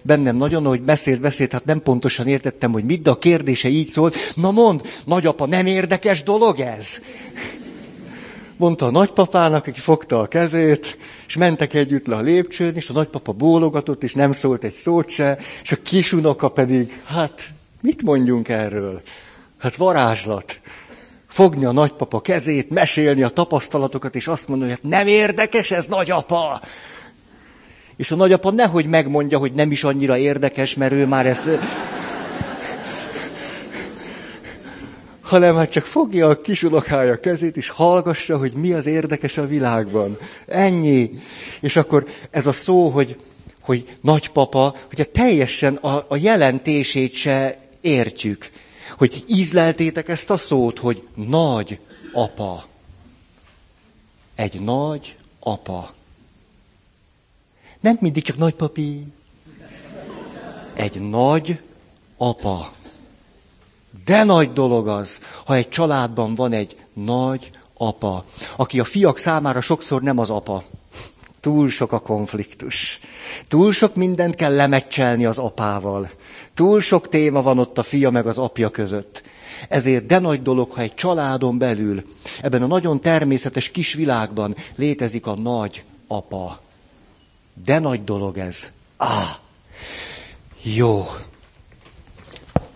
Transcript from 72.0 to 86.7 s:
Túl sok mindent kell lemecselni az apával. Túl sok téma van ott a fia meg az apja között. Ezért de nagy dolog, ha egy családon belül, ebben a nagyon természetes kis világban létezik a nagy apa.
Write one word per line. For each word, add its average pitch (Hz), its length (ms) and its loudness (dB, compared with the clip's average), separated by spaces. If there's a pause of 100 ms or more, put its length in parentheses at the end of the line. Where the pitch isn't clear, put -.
Túl 190 240 4
sok 196 240 2
mindent 180 400 0
kell 143 200 0
lemecselni 135 720 2
az 110 120 0
apával. 101 720 -4 (440)
Túl 202 280 6
sok - 280 2
téma 151 320 2
van 127 180 4
ott - 180 -2
a 120 60 0
fia 139 260 2
meg 120 180 0
az 110 100 -4
apja 117 320 -2
között. 101 540 -8 (460)
Ezért 123 360 0
de 175 140 4
nagy 156 220 -2
dolog, 127 300 0
ha 127 100 -8
egy 113 120 -6
családon 131 640 -2
belül, 107 460 -2 (380)
ebben 127 220 0
a 127 40 0
nagyon 160 340 0
természetes 139 720 0
kis - 220 -4
világban 107 600 -2 (200)
létezik 135 500 -4
a 107 100 -6
nagy 110 480 -6 (240)
apa. 95 540 -10 (1040)